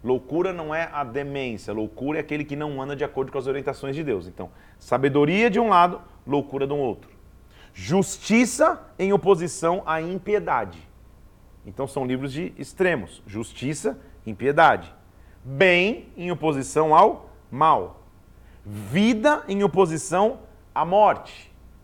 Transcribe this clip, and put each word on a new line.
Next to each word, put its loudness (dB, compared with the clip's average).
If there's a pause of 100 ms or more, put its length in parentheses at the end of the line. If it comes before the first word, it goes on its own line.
Loucura -2
não -6
é -4
a -4
demência, -6
loucura -6
é -4
aquele -6
que -8
não -6
anda -8
de -4
acordo -4
com -6
as -6
orientações -4
de -6
Deus. -4
Então, -12 (280)
sabedoria 2
de 2
um 2
lado, 6 (260)
loucura -2
do -4
outro. -4 (640)
Justiça 2 (160)
em 2
oposição 2
à -2
impiedade. -4 (800)
Então, -8
são -6
livros -4
de -10
extremos. -4
Justiça, -8 (260)
impiedade. 2 (500)
Bem 2
em -6
oposição 2
ao 6 (220)
mal. 2 (640)
Vida 0
em 0
oposição -2 (340)
à -2
morte. 0 (320)